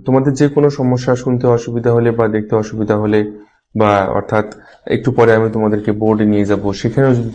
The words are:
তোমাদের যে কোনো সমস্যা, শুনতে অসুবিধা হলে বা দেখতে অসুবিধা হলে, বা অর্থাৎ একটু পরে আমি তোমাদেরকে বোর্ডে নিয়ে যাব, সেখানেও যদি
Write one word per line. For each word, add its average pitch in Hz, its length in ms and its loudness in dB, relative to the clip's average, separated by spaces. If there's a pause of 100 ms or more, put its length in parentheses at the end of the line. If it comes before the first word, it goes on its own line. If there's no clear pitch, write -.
তোমাদের 135 280 2
যে 147 140 2
কোনো 147 220 2
সমস্যা, 127 460 -2
শুনতে 123 320 -2
অসুবিধা 117 460 0
হলে 117 180 2
বা 113 160 0
দেখতে 107 280 -2
অসুবিধা 107 420 -2
হলে, 107 340 0 (460)
বা 101 280 2
অর্থাৎ 107 480 -2 (340)
একটু 120 240 -2
পরে 117 220 4
আমি 110 200 2
তোমাদেরকে 107 380 -2
বোর্ডে 110 340 0
নিয়ে 104 200 2
যাব, 101 280 -2
সেখানেও 127 420 0
যদি 113 200 -2